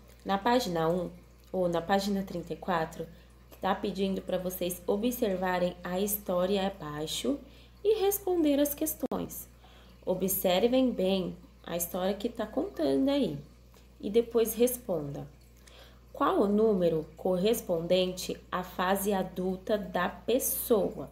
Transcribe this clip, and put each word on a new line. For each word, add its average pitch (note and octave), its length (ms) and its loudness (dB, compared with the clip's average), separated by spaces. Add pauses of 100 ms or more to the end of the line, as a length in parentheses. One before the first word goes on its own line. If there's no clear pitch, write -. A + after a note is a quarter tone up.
(240)
na G3 140 0
página G3 500 2
um, F3 240 0 (400)
ou F#3 160 2
na E3+ 140 2
página G3 420 0
trinta F3 300 -8
e - 20 -4
quatro, E3 500 -4 (540)
tá F#3+ 160 0
pedindo F#3+ 460 -2
pra F#3 160 -2
vocês F3+ 500 -4
observarem F#3+ 960 0
a F3+ 160 -4
história F#3+ 680 0
abaixo D#3 720 -4 (460)
e G#4 160 4
responder F4+ 580 2
as D4 160 2
questões. - 760 -6 (560)
Observem G3 840 2
bem F#3 440 0 (300)
a - 100 -6
história F#3 380 -2
que A#3+ 160 -4
tá G#3+ 180 -6
contando C#4 600 0
aí A#3+ 280 0 (640)
e G#3+ 80 -4
depois A#3 440 2
responda. D#3 760 -2 (840)
Qual D#4+ 260 2
o G#3+ 80 6
número G3 580 4 (120)
correspondente F#3 1200 0 (100)
à F3+ 140 -4
fase G3 480 0
adulta F#3+ 640 -2
da F3+ 300 -2
pessoa? - 1040 0